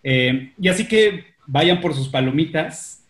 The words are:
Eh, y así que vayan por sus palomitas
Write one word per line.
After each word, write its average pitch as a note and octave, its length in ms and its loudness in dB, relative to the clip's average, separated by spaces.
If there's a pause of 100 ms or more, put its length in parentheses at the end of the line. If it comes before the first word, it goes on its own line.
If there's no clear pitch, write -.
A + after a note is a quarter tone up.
Eh, C3 560 0
y F#3 120 2
así F#3 180 -2
que G#3+ 380 2 (200)
vayan E3+ 360 2
por E3+ 120 -2
sus C3+ 140 -4
palomitas D#3 1040 -4